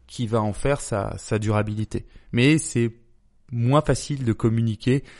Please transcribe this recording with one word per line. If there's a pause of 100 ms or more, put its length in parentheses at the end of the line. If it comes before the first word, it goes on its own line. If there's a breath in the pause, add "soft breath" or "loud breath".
qui
va
en
faire
sa,
sa
durabilité. (240 soft breath)
Mais
c'est (560)
moins
facile
de
communiquer (160 loud breath)